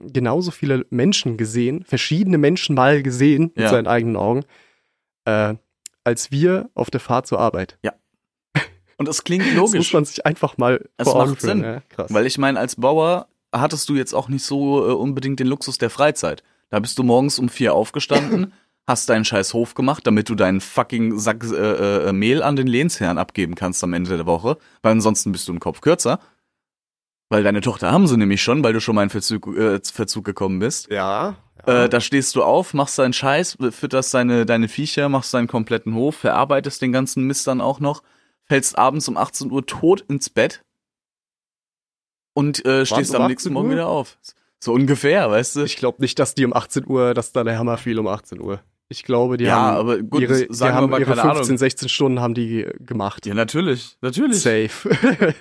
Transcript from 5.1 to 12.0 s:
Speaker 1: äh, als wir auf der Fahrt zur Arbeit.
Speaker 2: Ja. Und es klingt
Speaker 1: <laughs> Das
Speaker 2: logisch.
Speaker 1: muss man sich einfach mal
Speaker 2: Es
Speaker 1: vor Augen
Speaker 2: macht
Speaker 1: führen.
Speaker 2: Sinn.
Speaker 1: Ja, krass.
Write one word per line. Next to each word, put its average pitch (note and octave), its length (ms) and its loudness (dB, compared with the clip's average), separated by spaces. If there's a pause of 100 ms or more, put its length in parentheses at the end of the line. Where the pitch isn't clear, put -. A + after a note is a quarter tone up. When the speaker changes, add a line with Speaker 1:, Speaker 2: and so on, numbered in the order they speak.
Speaker 1:
äh, G#2+ 280 2 (500)
als A#2+ 260 -2
wir F3+ 440 2
auf - 160 -2
der C3+ 100 -4
Fahrt B2 260 -2
zur - 120 -2
Arbeit. F#2 440 -2
Speaker 2:
Ja. A2 100 -4 (1040)
Und C#3+ 120 -4
es - 160 -6
klingt F#3 200 0
Speaker 1:
<laughs> - 20 0
Das C4 80 2
Speaker 2:
logisch. G3 240 2
Speaker 1:
muss E3+ 140 0
man D3+ 140 2
sich - 180 -8
einfach D#3 320 -2
mal B2 400 0
Speaker 2:
Es B2+ 120 -4
Speaker 1:
vor C3 120 4
Augen C3+ 120 2
Speaker 2:
macht C3 80 -8
Speaker 1:
führen. G3 200 0
Speaker 2:
Sinn. B2+ 100 -2
Speaker 1:
Ja, B2+ 200 -10
krass. - 240 -8